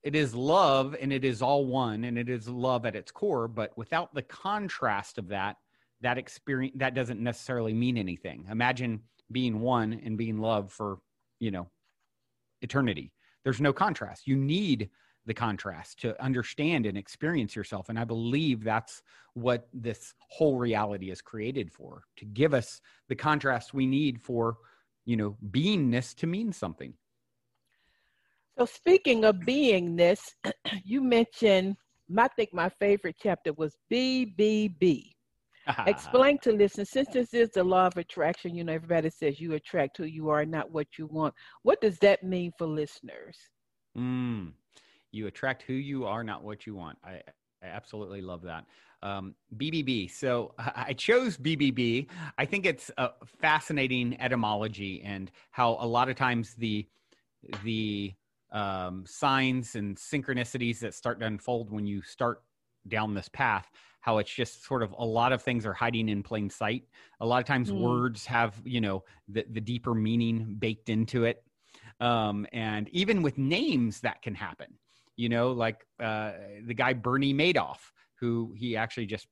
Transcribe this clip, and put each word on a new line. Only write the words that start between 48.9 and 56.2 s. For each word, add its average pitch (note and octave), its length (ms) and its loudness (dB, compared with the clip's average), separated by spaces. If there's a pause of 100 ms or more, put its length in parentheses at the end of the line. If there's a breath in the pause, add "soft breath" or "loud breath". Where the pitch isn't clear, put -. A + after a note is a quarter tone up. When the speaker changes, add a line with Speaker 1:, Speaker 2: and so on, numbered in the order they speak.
Speaker 1:
Um, G2 320 -8 (240)
B D3 120 -4
B D#3+ 120 -2
B. A#2+ 260 -2
So B2 460 -4
<laughs> - 40 -16
I, A#2+ 300 -6
I C#3+ 60 -4
chose A#3 420 2
B D3+ 180 -2
B C#3 160 2
B. A#2+ 380 0 (300 loud breath)
I C#3+ 80 0
think G3 180 -4
it's, E3 320 -2
uh, B2+ 120 0 (320)
fascinating C3 800 2
etymology G#2+ 840 -2
and G2 280 -10 (200 soft breath)
how A#2+ 300 2
a A#2+ 60 -4
lot A#2+ 220 2
of C3 80 -4
times A#2+ 380 0